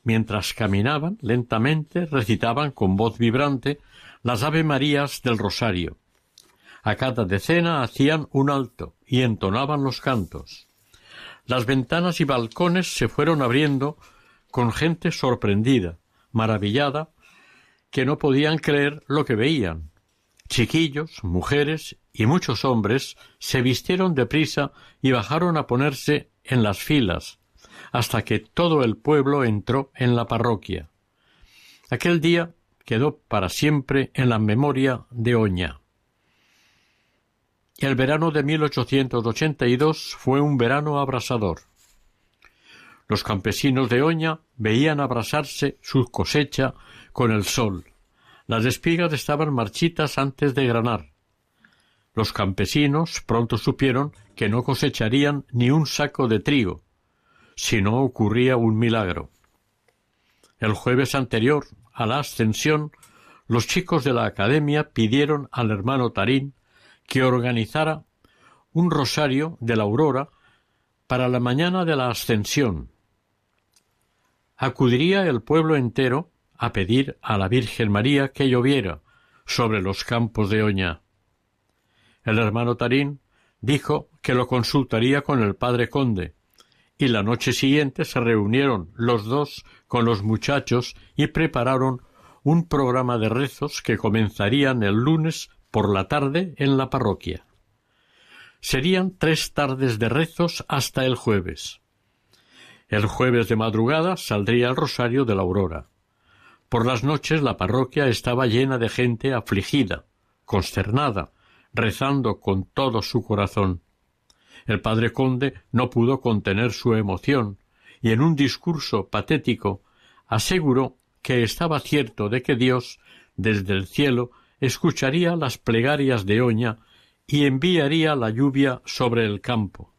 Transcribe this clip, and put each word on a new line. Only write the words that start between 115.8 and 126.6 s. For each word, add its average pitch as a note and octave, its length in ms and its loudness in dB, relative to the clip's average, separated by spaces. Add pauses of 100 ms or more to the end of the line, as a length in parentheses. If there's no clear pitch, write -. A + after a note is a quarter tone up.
pudo B2 320 0
contener G#2+ 520 0
su A#2+ 200 0
emoción G#2+ 640 -2 (440)
y A#2 100 2
en A2+ 100 2
un E3 140 4
discurso C#3 720 -2
patético G#2+ 760 -2 (460)
aseguró C3 720 0 (240)
que B2 220 0
estaba D#3 360 -2
cierto A2+ 500 -2
de B2 120 -2
que C#3+ 140 0
Dios, B2+ 440 0 (360)
desde G2+ 380 0
el F#2+ 140 -2
cielo, B2 440 0 (280)
escucharía D#3 760 0
las C#3+ 220 -4
plegarias B2 680 0
de G#2 160 2
Oña A#2 360 0 (500)